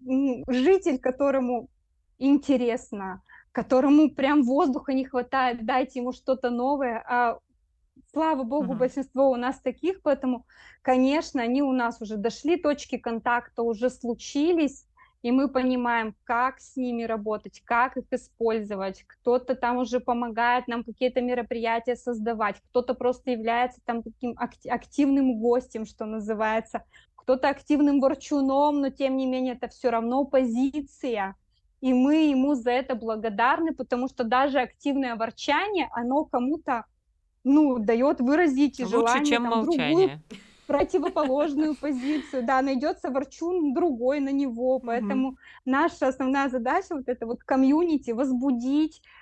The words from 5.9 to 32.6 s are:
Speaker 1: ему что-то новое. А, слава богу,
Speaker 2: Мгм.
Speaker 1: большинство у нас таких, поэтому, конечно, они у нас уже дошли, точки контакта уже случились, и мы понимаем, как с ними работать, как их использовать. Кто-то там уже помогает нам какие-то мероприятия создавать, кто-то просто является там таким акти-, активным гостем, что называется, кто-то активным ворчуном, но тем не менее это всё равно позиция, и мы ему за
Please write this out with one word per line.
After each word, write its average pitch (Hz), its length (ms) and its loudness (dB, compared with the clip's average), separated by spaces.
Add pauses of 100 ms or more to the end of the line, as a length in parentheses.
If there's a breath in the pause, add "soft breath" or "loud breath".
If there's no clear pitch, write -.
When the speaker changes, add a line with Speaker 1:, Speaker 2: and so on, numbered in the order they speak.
Speaker 1:
ему 247 120 -6
что-то 254 380 -2
новое. 247 580 -2
А, 240 300 0 (760)
слава 302 320 0
богу, 269 300 -2
Speaker 2:
Мгм. - 20 -6
Speaker 1:
большинство 262 540 0
у 247 60 0
нас 247 260 -4
таких, 339 400 -4
поэтому, 269 440 -2 (360 loud breath)
конечно, 262 600 0
они 247 200 0
у 269 100 0
нас 240 300 -2
уже 214 160 -8
дошли, 254 380 -2
точки 285 420 -2
контакта 240 640 -4
уже 233 280 0
случились, 285 960 -2 (360 soft breath)
и 240 100 -2
мы 269 160 2
понимаем, 247 760 -2
как 254 360 -2
с - 160 -18
ними 240 280 -4
работать, 214 600 -6
как 247 340 0
их 240 140 -8
использовать. 208 960 -4
Кто-то 247 480 -2
там 247 220 -2
уже 247 220 -2
помогает 240 680 -2
нам 240 160 -4
какие-то 254 380 -2
мероприятия 233 720 -2
создавать, 220 760 -4
кто-то 247 240 0
просто 247 380 -2
является 233 540 -2
там 233 180 -4
таким 233 340 -10
акти-, - 300 -10
активным 269 720 0
гостем, 240 460 0
что - 200 -12
называется, 220 760 -4 (320 soft breath)
кто-то 262 340 0
активным 285 500 2
ворчуном, 277 800 2
но 269 80 -2
тем 269 280 -2
не 262 80 -2
менее 254 280 -2
это 247 140 -8
всё - 220 -2
равно 233 360 0
позиция, 254 1120 -2 (460)
и 262 120 2
мы 269 220 4 (140)
ему 277 260 2
за 240 160 -2